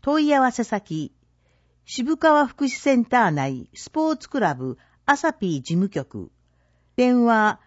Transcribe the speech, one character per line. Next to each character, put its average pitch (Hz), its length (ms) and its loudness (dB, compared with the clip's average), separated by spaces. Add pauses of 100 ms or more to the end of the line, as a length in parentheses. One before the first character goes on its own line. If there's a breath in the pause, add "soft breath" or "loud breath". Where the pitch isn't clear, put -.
問 302 240 0
い 294 80 2
合 277 80 4
わ 254 100 2
せ 240 120 -4
先、 160 480 -6 (720)
渋 269 320 -4
川 294 300 4
福 - 180 -6
祉 262 40 0
セ 269 260 0
ン 240 80 2
タ 240 220 2
ー 175 60 2
内 135 420 -4
ス - 160 -18
ポ 311 220 -2
ー 302 40 -2
ツ - 140 -18
ク 285 100 -4
ラ 165 160 0
ブ 127 220 -10 (280 soft breath)
ア 285 120 2
サ 302 160 -2
ピ 180 240 -4
ー 131 40 -6
事 165 120 -6
務 185 160 0
局。 107 420 -10 (640)
電 247 300 2
話 214 420 2